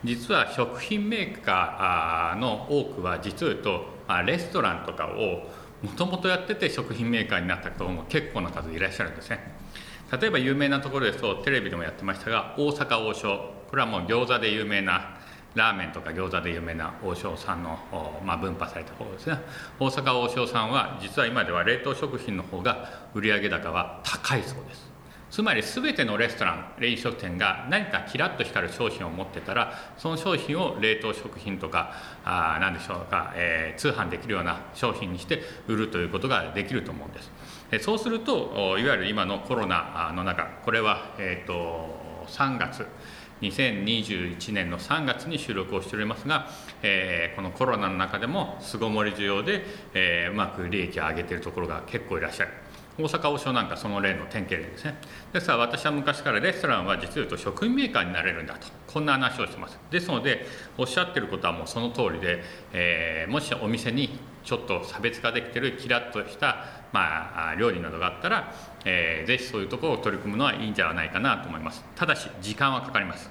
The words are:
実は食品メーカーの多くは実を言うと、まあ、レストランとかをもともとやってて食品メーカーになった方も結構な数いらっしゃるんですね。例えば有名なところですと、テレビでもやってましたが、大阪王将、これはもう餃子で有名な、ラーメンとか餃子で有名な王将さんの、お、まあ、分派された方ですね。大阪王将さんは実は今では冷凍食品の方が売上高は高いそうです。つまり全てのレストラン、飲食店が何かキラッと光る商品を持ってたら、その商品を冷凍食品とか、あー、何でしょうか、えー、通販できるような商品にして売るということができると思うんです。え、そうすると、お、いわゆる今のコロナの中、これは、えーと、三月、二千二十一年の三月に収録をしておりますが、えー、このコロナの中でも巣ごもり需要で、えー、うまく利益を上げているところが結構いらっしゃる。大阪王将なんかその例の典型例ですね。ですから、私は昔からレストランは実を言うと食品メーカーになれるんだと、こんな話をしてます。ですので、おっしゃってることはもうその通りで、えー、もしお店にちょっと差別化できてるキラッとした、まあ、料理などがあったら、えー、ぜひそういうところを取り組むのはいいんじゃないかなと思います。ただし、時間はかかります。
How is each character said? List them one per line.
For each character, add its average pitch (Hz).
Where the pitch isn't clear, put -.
実 120
は 131
食 -
品 208
メ 214
ー -
カ 85
ー 101
の 110
多 147
く 92
は 87
実 104
を -
言 98
う -
と、 92
ま 104
あ、 104
レ 139
ス 170
ト 185
ラ 87
ン -
と -
か 78
を 95
も 101
と 175
も 185
と 185
や 185
っ 185
て 214
て 185
食 -
品 117
メ 113
ー 104
カ 101
ー 87
に 90
な 87
っ -
た 90
方 -
も 90
結 151
構 104
な 82
数 80
い 82
ら 92
っ -
し -
ゃ 101
る 80
ん -
で -
す -
ね。 113
例 170
え -
ば 160
有 131
名 143
な 139
と 139
こ 135
ろ 120
で 98
す -
と、 98
テ -
レ 127
ビ 98
で 87
も 85
や 78
っ -
て -
ま 95
し -
た 113
が、 110
大 147
阪 120
王 104
将、 98
こ 131
れ 135
は 117
も 107
う -
餃 117
子 123
で 110
有 107
名 101
な、 92
ラ 113
ー 98
メ 90
ン 80
と 82
か 80
餃 87
子 90
で 85
有 82
名 82
な 78
王 90
将 87
さ 92
ん 85
の、 80
お、 78
ま 87
あ、 -
分 95
派 80
さ 85
れ 82
た -
方 -
で -
す -
ね。 156
大 135
阪 131
王 120
将 120
さ 117
ん 110
は 123
実 98
は 117
今 120
で 87
は 87
冷 120
凍 135
食 127
品 101
の 87
方 90
が 107
売 104
上 104
高 85
は 85
高 -
い 104
そ -
う -
で -
す。 -
つ -
ま 214
り 117
全 -
て 147
の 104
レ 113
ス -
ト 107
ラ 87
ン、 117
飲 120
食 113
店 90
が 98
何 190
か -
キ -
ラ 160
ッ -
と 120
光 90
る -
商 117
品 -
を 82
持 90
っ -
て -
た 95
ら、 113
そ 160
の 160
商 175
品 143
を 123
冷 110
凍 107
食 -
品 95
と 82
か、 85
あ 82
ー、 -
何 95
で 85
し -
ょ 90
う 90
か、 87
え 82
ー、 -
通 147
販 98
で 85
き -
る 107
よ 90
う -
な 85
商 117
品 90
に 90
し -
て 147
売 113
る 107
と 90
い 87
う 85
こ 92
と 135
が 82
で 98
き -
る 110
と 82
思 76
う 80
ん -
で -
す。 -
え、 110
そ 214
う 220
す 226
る 226
と、 226
お、 95
い 120
わ 135
ゆ 98
る 95
今 104
の 98
コ 127
ロ 110
ナ 82
の 90
中、 87
こ 117
れ 113
は、 107
え 90
ー -
と、 82
三 135
月、 -
二 101
千 107
二 113
十 87
一 90
年 92
の 87
三 151
月 127
に 165
収 -
録 95
を 90
し -
て 110
お -
り 107
ま 107
す -
が、 147
え 92
ー、 -
こ 98
の 92
コ 131
ロ 123
ナ 101
の 95
中 95
で 117
も 180
巣 -
ご 110
も 107
り 104
需 101
要 98
で、 190
え 87
ー、 95
う -
ま 101
く 90
利 95
益 85
を 78
上 80
げ 85
て 90
い 87
る 85
と 85
こ 90
ろ 85
が 78
結 -
構 87
い -
ら 78
っ -
し -
ゃ -
る。 -
大 156
阪 151
王 143
将 135
な 120
ん 87
か 82
そ -
の 101
例 98
の 78
典 104
型 90
例 80
で -
す -
ね。 143
で 175
す 175
か 143
ら、 117
私 117
は 160
昔 143
か 143
ら 107
レ 185
ス -
ト 160
ラ 117
ン 90
は 98
実 -
を -
言 139
う -
と -
食 -
品 240
メ 277
ー -
カ 113
ー 90
に 87
な 82
れ 90
る 82
ん -
だ -
と、 -
こ 151
ん 151
な 143
話 131
を 101
し -
て -
ま -
す。 -
で 175
す 175
の 110
で、 123
お 131
っ -
し -
ゃ 180
っ 175
て -
る 104
こ 95
と 90
は 85
も 82
う -
そ -
の 117
通 123
り 82
で、 87
え 82
ー、 110
も 147
し 147
お 110
店 117
に 127
ち -
ょ 123
っ -
と 90
差 -
別 117
化 117
で 120
き -
て -
る 127
キ -
ラ 120
ッ -
と 107
し -
た、 -
ま 82
あ、 78
料 110
理 87
な 82
ど 80
が 87
あ 92
っ -
た 175
ら、 208
え 82
ー、 -
ぜ 127
ひ 127
そ 117
う 98
い -
う 95
と 127
こ 160
ろ 139
を 107
取 98
り -
組 104
む 110
の 139
は 120
い 113
い 107
ん 98
じ 98
ゃ 82
な 82
い 78
か 92
な 117
と -
思 80
い -
ま 78
す。 -
た 175
だ 147
し、 -
時 104
間 139
は 123
か -
か 107
り 95
ま 85
す。 -